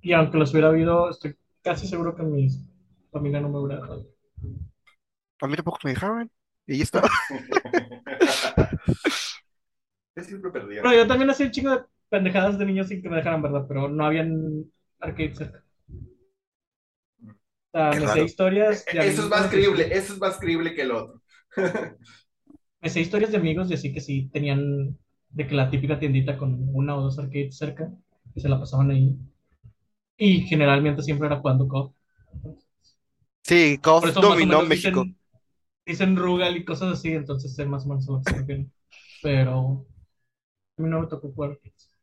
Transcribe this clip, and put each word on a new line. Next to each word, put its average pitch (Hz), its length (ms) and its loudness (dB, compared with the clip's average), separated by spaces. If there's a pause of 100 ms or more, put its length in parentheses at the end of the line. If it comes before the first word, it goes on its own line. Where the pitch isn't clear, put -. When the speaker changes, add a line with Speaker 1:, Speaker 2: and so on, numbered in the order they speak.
Speaker 1:
Y 175 120 0
aunque 156 240 4
los 147 140 4
hubiera 156 160 6
habido, 170 420 4
estoy - 280 -12 (240)
casi 180 260 -4
seguro 170 280 -4
que 165 80 -6
mi 139 240 0 (640)
familia 143 280 -2
no 143 100 -4
me 143 100 -4
hubiera 139 220 -6
dejado. - 240 -14 (1300)
Speaker 2:
A 139 60 -4
mí 139 100 -2
tampoco 165 280 -6
me 139 60 -2
dejaban. 220 400 -6 (360)
Y 135 120 -4
ya 151 60 0
estaba. - 240 2 (200)
Speaker 3:
<laughs> - 1500 -2 (1400)
Yo 175 80 -14
siempre 196 260 -12
perdía. 208 320 -10
Speaker 1:
Pero 247 120 6
yo 233 120 8
también 262 240 4
hacía 277 160 0
un 240 60 -6
chingo 269 180 -2
de 247 140 0 (240)
pendejadas 196 500 2
de 202 80 -2
niño 190 180 -2
sin 185 180 -8
que 175 60 -10
me 170 80 -4
dejaran, 160 260 -2
¿verdad? 139 260 -2
Pero 139 200 -4
no 151 160 -2
habían 160 600 -2 (360)
arcades 156 380 -6
cerca. - 260 -12 (2000)
O 165 40 -2
sea, 156 120 2
Speaker 2:
Qué 147 40 0
Speaker 1:
me 151 140 0
sé 107 100 2
Speaker 2:
raro. 156 40 4
Speaker 1:
historias 202 640 2
Speaker 3:
E-, 170 120 -4
Speaker 1:
de 160 100 4
Speaker 3:
eso 151 140 0
es 165 60 -4
más 208 160 2
Speaker 1:
amigos 190 100 -2
y - 20 4
Speaker 3:
creíble, 196 260 4
Speaker 1:
así. 165 100 0
Speaker 3:
eso 190 220 -2
es 190 40 -12
más 190 200 -2
creíble 165 360 -2
que 143 80 -4
el 127 100 -2
otro. 110 300 -8 (280)
<laughs> 190 480 -4 (840)
Speaker 1:
Me 160 80 -4
sé 170 100 -2
historias 208 320 0
de 208 60 0
amigos 170 320 0
y 160 40 0
así 135 200 -6
que 151 60 -8
sí 135 320 -4
tenían 143 680 -2 (320)
de 147 160 -6
que 139 80 -4
la 131 160 2
típica 135 280 -2
tiendita 135 380 0
con 131 380 -4
una 143 220 0
o 135 60 -2
dos 135 160 -2
arcades 139 380 -6
cerca, 156 340 -8 (440)
que - 60 -8
se 143 100 -2
la 131 100 2
pasaban 135 300 2
ahí. 135 260 4 (1000)
Y 196 300 6
generalmente 143 560 2
siempre 147 240 -2
era 143 140 -2
jugando 131 280 2
cof. 135 240 -4 (1500)
Speaker 2:
Sí, 160 380 4
cof 160 180 8
Speaker 1:
Por 165 100 2
eso 190 120 0
más 202 80 8 (100)
o - 0 -
Speaker 2:
dominó 156 60 4
Speaker 1:
menos 151 220 6
Speaker 2:
México. - 20 -2
Speaker 1:
dicen, 180 480 0 (680)
dicen 185 300 0
Rugal 180 400 0
y 170 100 -8
cosas 180 280 -4
así, 160 180 -4
entonces 139 420 -6
sé 147 120 -6
más 139 200 -4
o 143 40 -4
menos 135 180 -4
a 139 40 -4
lo 131 100 -2
que - 100 -2
se 139 80 -2
refieren. 139 320 -8 (500)
Pero 131 640 0 (920)
a 160 40 -6
mí 160 80 -2
no 165 120 0
me 160 60 -4
tocó 147 240 -12
jugar 143 200 -8
arcades. - 380 -20 (120)